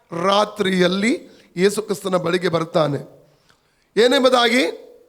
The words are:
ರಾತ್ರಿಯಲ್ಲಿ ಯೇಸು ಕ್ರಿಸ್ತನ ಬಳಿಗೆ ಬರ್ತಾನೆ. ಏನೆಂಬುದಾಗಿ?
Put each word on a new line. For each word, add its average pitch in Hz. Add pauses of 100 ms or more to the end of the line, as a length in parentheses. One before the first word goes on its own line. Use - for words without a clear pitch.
(260)
ರಾತ್ರಿಯಲ್ಲಿ 196 (220)
ಯೇಸು 202
ಕ್ರಿಸ್ತನ 185
ಬಳಿಗೆ 175
ಬರ್ತಾನೆ. 160 (1000)
ಏನೆಂಬುದಾಗಿ? 247 (440)